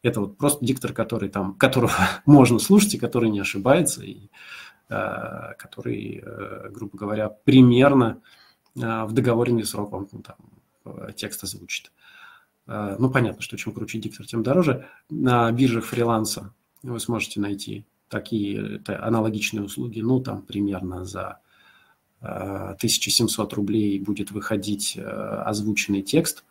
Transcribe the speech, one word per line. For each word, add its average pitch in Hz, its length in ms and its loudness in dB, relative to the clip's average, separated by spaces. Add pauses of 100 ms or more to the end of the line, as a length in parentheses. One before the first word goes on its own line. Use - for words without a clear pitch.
Это 117 180 2
вот 98 160 -6
просто 139 280 0
диктор, - 280 -2
который 107 340 -4
там, 98 260 -4
которого 131 380 4
<laughs> - 340 0
можно 123 340 10
слушать 202 340 6
и 107 40 -4
который 117 320 0
не 101 120 -2
ошибается, 120 640 2
и, 101 260 -16 (600)
э, - 680 -8
который, - 680 -10
э, - 440 -14
грубо 104 280 -14
говоря, 107 320 -4
примерно, 131 920 8 (540)
э, 113 300 -4
в 107 60 -8
договоренный 117 540 2
срок 104 260 -6
вам, 98 200 -8
ну, - 100 -16
там, - 160 -20 (480)
э, - 300 -14
текст - 280 -10
озвучит. - 480 -12 (760)
Э, 104 320 -8
ну, 131 100 2
понятно, 123 320 0
что - 160 -12
чем - 160 -8
круче 110 260 -8
диктор, 107 260 -12
тем 113 180 -4
дороже. 147 440 2 (220)
На 120 420 2
биржах 117 340 2
фриланса 113 680 -2 (300)
вы 120 160 -8
сможете 107 400 -6
найти 101 460 -6 (240)
такие, 104 680 -6
это 104 300 -8
аналогичные 110 580 -2
услуги, 113 360 -8
ну, 127 220 0
там, 107 200 -10
примерно 92 640 -6
за, 92 360 -12 (840)
э, 98 580 -8
тысяча 107 320 -2
семьсот 110 420 0
рублей 104 460 0
будет 101 320 -6
выходить, 101 640 -4
э, - 60 -10
озвученный 104 1000 -4
текст - 500 -2